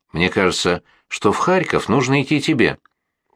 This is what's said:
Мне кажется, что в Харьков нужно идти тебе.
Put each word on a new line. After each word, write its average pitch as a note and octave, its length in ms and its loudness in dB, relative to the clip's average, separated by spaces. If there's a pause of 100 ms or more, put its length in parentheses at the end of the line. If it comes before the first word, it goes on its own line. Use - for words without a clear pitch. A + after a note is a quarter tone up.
(120)
Мне F2 180 0
кажется, F2 540 0 (240)
что - 240 -2
в F#2 60 -2
Харьков F3+ 520 0
нужно C3 320 0
идти C#3+ 200 -2
тебе. A2+ 360 2 (580)